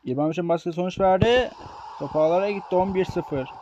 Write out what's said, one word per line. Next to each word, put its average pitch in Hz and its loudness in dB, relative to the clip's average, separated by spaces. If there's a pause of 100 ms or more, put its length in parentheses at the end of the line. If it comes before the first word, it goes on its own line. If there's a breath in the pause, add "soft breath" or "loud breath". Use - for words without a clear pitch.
İbrahimovic'in 156 -2
baskısı 170 0
sonuç 180 -4
verdi. 202 4 (480)
Top 143 -6
ağlara 175 2
gitti. 196 -4
On 185 2
bir 185 2
sıfır. 143 -4 (120)